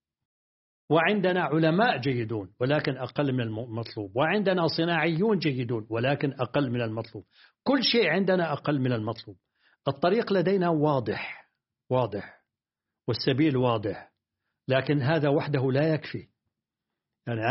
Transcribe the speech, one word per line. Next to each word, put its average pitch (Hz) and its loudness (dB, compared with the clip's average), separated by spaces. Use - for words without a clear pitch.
وعندنا 180 2
علماء 160 2
جيدون، 117 -4
ولكن 139 0
أقل 131 -2
من 127 0
الم-، 110 -4
المطلوب. 110 -8
وعندنا 180 2
صناعيون 170 0
جيدون، 123 -2
ولكن 131 0
أقل 127 -2
من 120 -2
المطلوب. 110 -8
كل 254 2
شيء 214 2
عندنا 180 2
أقل 147 -2
من 127 0
المطلوب. 110 -6
الطريق 190 0
لدينا 185 2
واضح، 143 -2
واضح، 110 -4
والسبيل 139 2
واضح، 113 0
لكن 135 2
هذا 147 2
وحده 139 0
لا 151 2
يكفي. - -8
يعني 113 -4